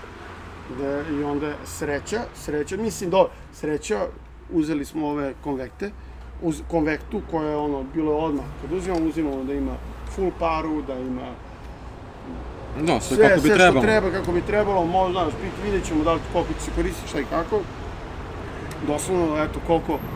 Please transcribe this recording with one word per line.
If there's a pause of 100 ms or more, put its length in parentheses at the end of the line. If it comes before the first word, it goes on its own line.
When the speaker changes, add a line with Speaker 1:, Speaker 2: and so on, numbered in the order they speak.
(800)
Speaker 1:
Da, (100)
i
onda (120)
sreća, (160)
sreća,
mislim,
dobro, (220)
sreća, (540)
uzeli
smo
ove (100)
konvekte, (500)
uz,
konvektu (100)
koja
je,
ono, (100)
bilo
je
odmah, (160)
kad
uzimamo,
uzimamo
da
ima (360)
full
paru,
da
ima (1500)
Speaker 2:
Da,
sve
Speaker 1:
sve,
Speaker 2:
kako
bi
Speaker 1:
sve
Speaker 2:
trebalo.
Speaker 1:
što
treba,
kako
bi
trebalo,
možda,
znaš,
bit-,
vidjet
ćemo
da
li, (140)
koliko
će
se
koristiti,
šta
i
kako. (1300)
Doslovno,
eto,
koliko (220)